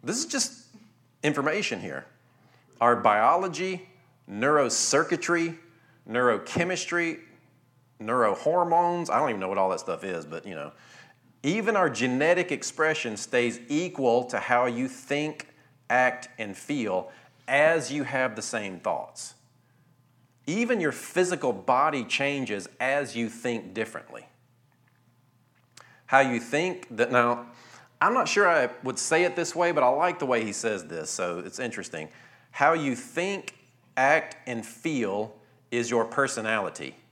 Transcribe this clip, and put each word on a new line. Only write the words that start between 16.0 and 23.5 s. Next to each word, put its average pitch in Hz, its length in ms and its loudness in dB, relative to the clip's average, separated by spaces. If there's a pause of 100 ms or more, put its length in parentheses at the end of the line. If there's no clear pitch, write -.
and 104 180 -8
feel 107 560 -2 (360)
as 147 440 4
you 143 120 -2
have 127 320 -2
the 110 60 -8
same 98 380 -6
thoughts. - 560 -6 (1120)
Even 226 320 0
your 156 120 0
physical 170 640 0
body 131 500 2
changes 127 640 -2 (120)
as 135 360 -2
you 117 140 -2
think 110 440 -6